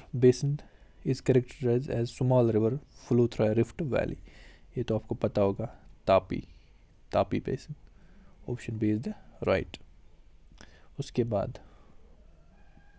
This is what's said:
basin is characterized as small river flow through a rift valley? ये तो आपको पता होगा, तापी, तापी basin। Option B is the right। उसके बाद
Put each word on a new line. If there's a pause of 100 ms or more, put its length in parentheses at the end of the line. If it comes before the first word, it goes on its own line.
(160)
basin (500)
is
characterized
as
small
river
flow
through
a
rift
valley? (600)
ये
तो
आपको
पता
होगा, (320)
तापी, (640)
तापी
basin। (760)
Option
B
is
the (300)
right। (1160)
उसके
बाद (1400)